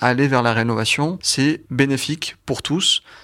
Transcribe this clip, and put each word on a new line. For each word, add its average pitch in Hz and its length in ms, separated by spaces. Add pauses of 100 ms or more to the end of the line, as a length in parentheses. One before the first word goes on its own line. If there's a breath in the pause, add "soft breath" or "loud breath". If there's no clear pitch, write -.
aller 127 280
vers 131 140
la 117 120
rénovation, 117 680
c'est - 480
bénéfique 139 680 (100)
pour - 160
tous, - 400 (220 loud breath)